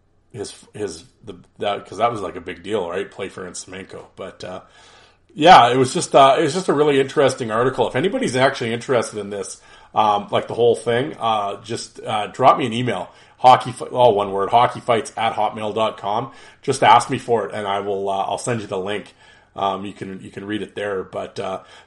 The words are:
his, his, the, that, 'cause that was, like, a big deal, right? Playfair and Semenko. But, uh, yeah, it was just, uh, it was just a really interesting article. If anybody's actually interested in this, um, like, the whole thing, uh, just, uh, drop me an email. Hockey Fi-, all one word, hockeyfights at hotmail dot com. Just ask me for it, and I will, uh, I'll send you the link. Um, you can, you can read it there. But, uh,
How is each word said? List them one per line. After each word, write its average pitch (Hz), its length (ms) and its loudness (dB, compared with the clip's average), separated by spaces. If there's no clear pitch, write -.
his, - 420 -14
his, 98 300 -10
the, 95 120 -16
that, 101 280 -4
'cause 92 120 -16
that 117 120 2
was, 110 100 -8
like, 87 160 -8
a 87 40 -12
big 87 220 -14
deal, 95 260 -4
right? 95 200 -6
Playfair 95 360 -12
and 90 100 -14
Semenko. 95 520 -16
But, 95 260 -16
uh, 92 200 -14
yeah, 151 360 8
it 123 60 0
was 131 180 2
just, - 200 -4
uh, 135 240 8
it 165 40 2
was 147 120 0
just 180 140 -4
a 185 40 2
really 147 280 4
interesting 131 500 0
article. 120 360 0
If - 80 -4
anybody's 190 400 -2
actually 131 380 0
interested 117 480 -2
in 101 100 -8
this, 101 300 -10
um, 104 360 2
like, 113 180 -2
the 107 60 -8
whole 117 200 4
thing, 123 440 -4
uh, 107 440 -2
just, - 380 -12
uh, 107 280 -4
drop 135 300 4
me 143 80 -2
an 113 60 -4
email. 113 380 -4
Hockey 127 340 6
Fi-, 151 160 -10
all 123 300 4
one 98 160 0
word, 98 160 -2
hockeyfights 117 680 2
at 110 180 -2
hotmail 107 380 -4
dot 107 240 -2
com. 110 360 -4
Just - 220 -2
ask 123 260 8
me 131 100 -2
for 110 280 0
it, 104 80 -10
and 107 140 -6
I 98 120 -2
will, 98 280 -4
uh, 98 160 -2
I'll 98 140 -4
send 113 240 -4
you 101 40 -12
the 98 120 -6
link. 98 360 -6
Um, 98 300 -4
you 101 80 -10
can, 95 280 -14
you 104 100 -18
can 101 140 -14
read 104 180 -6
it 92 120 -14
there. 101 300 -6
But, 95 340 -12
uh, 95 240 -8